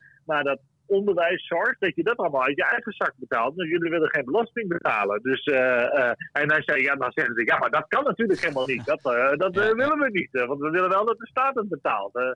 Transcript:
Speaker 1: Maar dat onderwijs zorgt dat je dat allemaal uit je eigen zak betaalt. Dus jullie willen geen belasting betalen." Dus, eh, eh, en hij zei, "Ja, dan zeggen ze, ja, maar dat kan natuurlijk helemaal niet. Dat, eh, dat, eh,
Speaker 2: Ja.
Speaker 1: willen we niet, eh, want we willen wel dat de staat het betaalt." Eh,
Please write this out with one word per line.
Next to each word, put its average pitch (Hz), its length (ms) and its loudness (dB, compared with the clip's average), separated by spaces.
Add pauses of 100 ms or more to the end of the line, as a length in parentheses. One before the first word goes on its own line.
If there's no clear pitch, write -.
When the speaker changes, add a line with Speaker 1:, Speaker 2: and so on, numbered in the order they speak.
(260)
Speaker 1:
Maar 151 160 0
dat 139 180 -2 (260)
onderwijs 190 600 2
zorgt 208 340 -2
dat 185 140 0
je 170 80 -2
dat 226 140 0
allemaal 143 280 0
uit 143 120 0
je 170 80 0
eigen 233 280 -2
zak 170 240 -2
betaalt. 127 400 -2
Dus 180 120 -4
jullie 165 220 0
willen 156 200 2
geen 143 140 -2
belasting 220 440 -2
betalen." 110 540 0
Dus, 127 220 -2
eh, 127 380 2 (160)
eh, 123 140 2 (200)
en 151 180 0
hij 156 120 2
zei, 143 200 0
"Ja, 139 120 0
dan 127 200 -2
zeggen 123 200 -2
ze, 113 100 0
ja, 156 140 4
maar - 120 0
dat 151 180 0
kan 254 160 0
natuurlijk 220 360 0
helemaal 135 260 -2
niet. 127 200 -4
Dat, 151 140 0 (140)
eh, 135 220 4
dat, 185 200 -2
eh, 202 100 4
Speaker 2:
Ja. 220 80 4
Speaker 1:
willen 285 240 0
we 277 120 2
niet, 185 240 -4
eh, 123 120 0
want 139 140 -4
we 151 100 -2
willen 185 180 2
wel 196 160 2
dat 226 140 0
de - 80 -14
staat 269 280 -2
het 214 140 -4
betaalt." 120 480 -4
Eh, 127 200 0